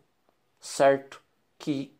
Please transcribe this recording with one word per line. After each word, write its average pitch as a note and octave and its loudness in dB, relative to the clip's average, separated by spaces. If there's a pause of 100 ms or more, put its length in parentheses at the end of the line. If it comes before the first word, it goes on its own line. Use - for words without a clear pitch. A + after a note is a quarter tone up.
(580)
certo? - 0 (360)
Que C#3 -8